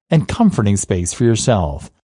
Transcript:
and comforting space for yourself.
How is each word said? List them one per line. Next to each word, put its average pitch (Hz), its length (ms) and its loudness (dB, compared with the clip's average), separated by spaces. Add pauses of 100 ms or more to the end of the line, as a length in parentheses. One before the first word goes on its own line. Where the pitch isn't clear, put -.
(120)
and 165 160 2
comforting 110 500 2
space 90 360 -2
for 123 120 -2
yourself. 104 680 0 (200)